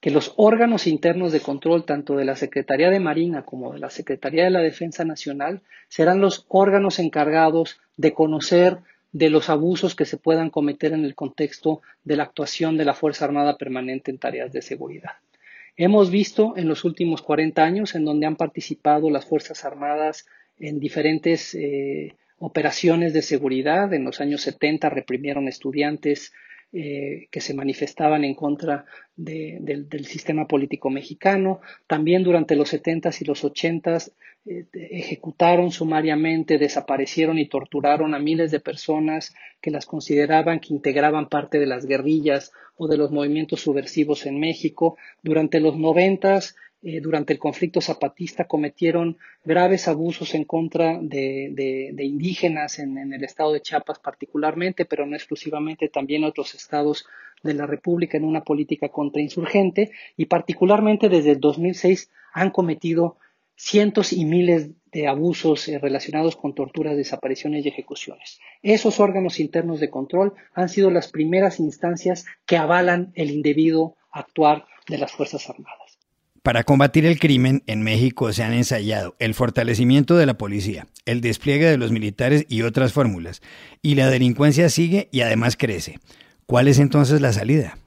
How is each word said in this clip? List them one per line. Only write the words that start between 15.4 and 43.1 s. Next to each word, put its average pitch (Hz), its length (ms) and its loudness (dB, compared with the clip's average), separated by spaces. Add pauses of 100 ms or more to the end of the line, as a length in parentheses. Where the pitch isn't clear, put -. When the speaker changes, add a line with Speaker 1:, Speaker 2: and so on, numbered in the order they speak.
Speaker 1:
Hemos 196 320 4
visto 208 480 0
en 170 100 -2
los 156 160 -4
últimos 165 380 -2
cuarenta 156 420 0
años 190 300 0
en 160 120 -2
donde 151 200 0
han 151 120 -4
participado 151 760 0
las 139 160 -2
Fuerzas - 380 -4
Armadas 147 600 -6 (320)
en 151 220 -8
diferentes, 156 720 -2
eh, 143 640 -6 (240)
operaciones 165 760 0
de 156 80 2
seguridad. 147 720 0
En 139 100 -2
los 127 160 -8
años 143 220 -4
setenta 151 480 -2
reprimieron 139 580 -4
estudiantes, 143 840 -4 (420)
eh, 143 540 -10
que - 100 -10
se - 140 -8
manifestaban 143 720 -2
en 139 100 -2
contra 147 520 -6 (300)
de, 160 460 -12
del, 147 260 -8
del 143 200 -10
sistema 156 400 -6
político 139 420 -2
mexicano. 190 720 -2 (240)
También 165 380 2
durante 165 320 2
los 143 140 2
setentas 165 520 -4
y - 40 -8
los 147 180 -4
ochentas, 165 680 -2 (340)
eh, 175 280 -12
ejecutaron 175 960 0
sumariamente, 160 840 0
desaparecieron 143 800 0
y 151 80 0
torturaron 147 680 -2
a 143 60 -4
miles 160 300 0
de 151 100 -2
personas 156 760 -4 (260)
que 156 100 -6
las 147 140 -8
consideraban 156 760 0
que - 140 -8
integraban 143 560 0
parte 147 300 -2
de 143 80 0
las 131 180 -6
guerrillas 139 680 0 (240)
o 160 120 -8
de 156 100 2
los 147 140 0